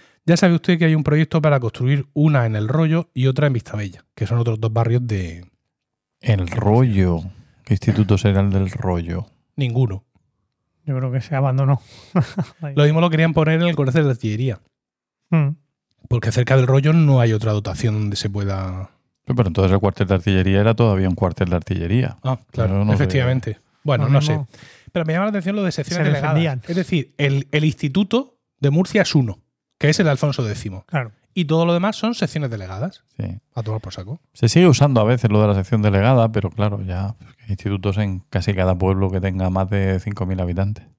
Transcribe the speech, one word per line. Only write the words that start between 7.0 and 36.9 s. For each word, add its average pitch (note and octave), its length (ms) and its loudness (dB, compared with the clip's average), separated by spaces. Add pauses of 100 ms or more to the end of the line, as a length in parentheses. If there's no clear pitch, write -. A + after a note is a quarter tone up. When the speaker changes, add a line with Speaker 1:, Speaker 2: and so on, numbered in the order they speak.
Speaker 2:
¿Qué - 80 -2
instituto G2+ 440 0
será G2 240 2
el G2+ 100 0
del F#2+ 200 0
Rollo? F2 540 -4 (300)
Speaker 1:
Ninguno. A#2+ 500 -2 (800)
Speaker 3:
Yo C#3 120 -4
creo B2+ 140 -4
que B2+ 100 -4
se - 140 -8
abandonó. C3+ 440 0 (340)
<laughs> D#3+ 600 -4
Speaker 1:
Lo D3 100 4
mismo D#3 160 2
lo F3 100 2
querían D#3+ 220 2
poner D#3+ 280 2
en F3 60 0
el E3 80 0
cuartel C#3+ 300 2
de C#3 60 2
artillería. A2+ 480 -4 (680)
Speaker 3:
Mm. D3+ 200 2 (600)
Speaker 1:
Porque A2+ 220 0
cerca B2+ 260 2
del B2+ 100 4
Rollo C3+ 260 2
no D3 280 4
hay A2+ 120 4
otra G#2+ 200 0
dotación G#2 400 -2
donde G#2 220 -2
se G#2 140 -4
pueda F#2+ 600 -6 (340)
Speaker 2:
Pero, C3 140 -4
pero G#2 100 2
entonces F#2 240 2
el G2 80 2
cuartel F#2+ 280 0
de F#2+ 80 2
artillería F#2+ 440 2
era A2 160 2
todavía G2+ 320 2
un F2+ 80 0
cuartel F2+ 340 -2
de F2+ 60 0
artillería. F2+ 680 -2
Speaker 1:
Ah, C3 160 -4 (120)
claro, F#2 220 -2
Speaker 2:
Pero G2+ 120 0
no G#2+ 60 2
sé. G#2 40 2
Speaker 1:
efectivamente. B2 640 -2 (240)
Bueno, C#3+ 220 0
Speaker 3:
Lo C3+ 40 0
Speaker 1:
no C#3+ 100 4
Speaker 3:
mismo D3+ 280 -2
Speaker 1:
sé. - 120 -20 (320)
Pero E3+ 140 -4
me D#3+ 80 -2
llama F#3 120 -2
la A3 40 -2
atención G3 260 -4
lo G3+ 80 -2
de F3+ 80 0
secciones D#3+ 360 -4
Speaker 3:
se D3 40 2
Speaker 1:
delegadas. C#3+ 240 0
Speaker 3:
defendían. D3 320 0
Speaker 1:
Es E3+ 80 -4
decir, F3 440 -2
el, C#3 320 0
el D3+ 120 0
instituto F#3+ 760 -2 (200)
de C#3+ 120 2
Murcia F3+ 320 2
es - 120 -4
uno, A#2+ 240 0 (380)
que D3 120 2
es D#3 100 2
el E3+ 80 4
Alfonso C#3 360 -2
décimo. G2+ 440 -8
Speaker 3:
Claro. B2 240 -6 (220)
Speaker 1:
Y F3+ 120 -2
todo D#3+ 200 2
lo E3+ 80 0
demás F#3+ 220 -2
son A#3 180 -4
secciones D3 360 -4
delegadas. G2 560 -10 (120)
Speaker 2:
Sí. G2+ 220 -8 (160)
Speaker 1:
A A2+ 80 -6
tomar G#2+ 160 -6
por G2 140 -14
saco. G2+ 260 -12 (140)
Speaker 2:
Se A#2 160 0
sigue F3 180 6
usando C#3 320 4
a G#2 60 4
veces A2+ 260 2
lo G#2+ 100 4
de G#2+ 60 4
la G2+ 80 2
sección G2+ 260 -2
delegada, A2 520 4
pero F#2+ 160 -2
claro, G2+ 340 -4
ya, F#2+ 340 -6